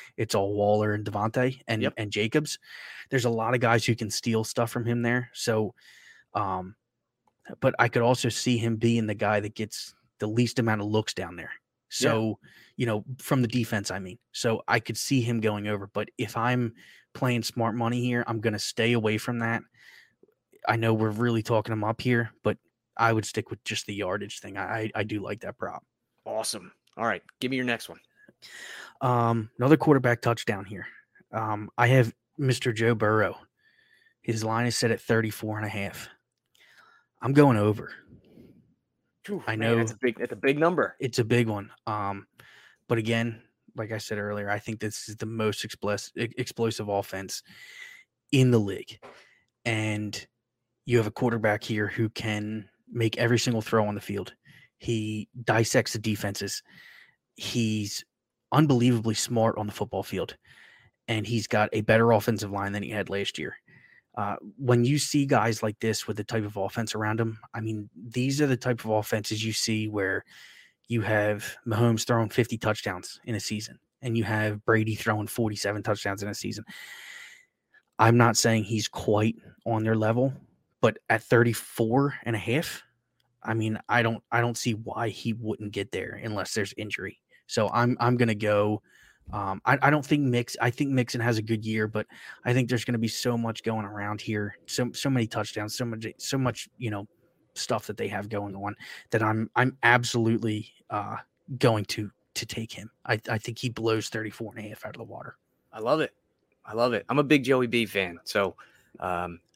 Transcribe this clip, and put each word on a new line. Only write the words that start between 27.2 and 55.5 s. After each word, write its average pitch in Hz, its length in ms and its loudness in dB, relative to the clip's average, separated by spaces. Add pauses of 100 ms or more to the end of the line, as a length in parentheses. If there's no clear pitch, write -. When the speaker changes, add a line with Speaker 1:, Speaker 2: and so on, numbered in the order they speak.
Speaker 2:
give 127 100 -2
me 131 60 -2
your 127 100 -2
next 117 220 -2
one. 85 120 -20 (1000)
Speaker 1:
Um, 117 580 2
another 135 180 8
quarterback 127 460 4
touchdown 110 420 -2
here. 92 220 -12 (440)
Um, 107 480 -4
I 120 100 6
have 127 240 6 (240)
Mister 127 360 0
Joe 113 220 2
Burrow. 107 420 2 (840)
His 113 200 -2
line 113 240 0
is 117 80 0
set 117 160 2
at 113 100 0
thirty-four 110 560 0
and 107 100 -6
a - 20 -6
half. 101 400 -8 (1120)
I'm 123 100 0
going 139 260 8
over. 104 340 2 (1300)
Speaker 2:
Phew, 196 220 -6
Speaker 1:
I 110 100 0
Speaker 2:
man, 113 140 2
Speaker 1:
know 117 60 6
Speaker 2:
that's 113 160 2
a - 80 -18
big, 120 180 0
that's - 140 -6
a 107 40 -8
big 139 220 2
number. 160 400 2
Speaker 1:
it's 131 200 -2
a 117 60 4
big 120 240 4
one. 104 220 -6 (160)
Um, 101 400 -2 (640)
but 117 100 2
again, 113 440 0 (340)
like 110 160 -6
I 107 60 -4
said 104 200 -6
earlier, 104 320 -4
I 104 80 -2
think 110 220 -8
this - 280 -6
is 107 80 -12
the 113 100 -8
most 110 400 -2
explos-, - 500 -6
e-, 117 220 -4
explosive 113 500 -4
offense 98 540 -6 (920)
in 131 180 6
the 117 80 8
league. 98 400 -4 (640)
And 107 640 -4 (580)
you 120 140 2
have 107 100 2
a - 20 -4
quarterback 110 540 0
here 107 240 -2
who 110 220 0
can 107 580 -6 (200)
make 113 300 -2
every 120 220 4
single 117 200 0
throw 107 280 2
on 104 80 -4
the 101 40 -8
field. 101 340 -6 (440)
He 107 500 -4 (140)
dissects 113 520 2